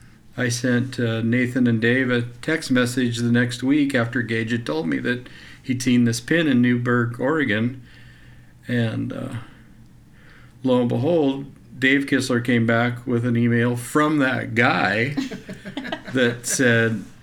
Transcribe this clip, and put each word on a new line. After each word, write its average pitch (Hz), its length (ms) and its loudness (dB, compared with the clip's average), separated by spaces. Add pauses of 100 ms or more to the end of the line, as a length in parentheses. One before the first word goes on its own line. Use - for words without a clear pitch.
(360)
I 123 120 -2
sent, 123 520 -2
uh, 113 220 -2
Nathan 123 440 2
and 117 140 4
Dave 123 280 2
a 120 140 2
text - 480 -4
message 123 480 0
the 120 140 0
next 120 320 0
week 139 320 2
after 117 260 0
Gage 113 300 -4
had 120 120 -2
told 160 220 -4
me 139 120 -2
that 123 280 -4 (340)
he'd 120 220 -4
seen 123 220 4
this 113 160 0
pin 160 260 2
in 123 160 4
Newberg, 120 560 0
Oregon. 123 640 -2 (840)
And, 117 440 -2
uh, - 220 -8 (1300)
lo 127 160 2
and 123 100 2
behold, 139 580 0 (300)
Dave 135 300 2
Kistler 123 380 0
came 120 200 2
back 120 440 0
with 120 180 0
an 117 100 0
email 120 380 2
from 151 440 0
that 117 360 -2
guy 139 600 2 (480)
<laughs> - 480 -10
that 120 340 0
said, 113 560 2 (200)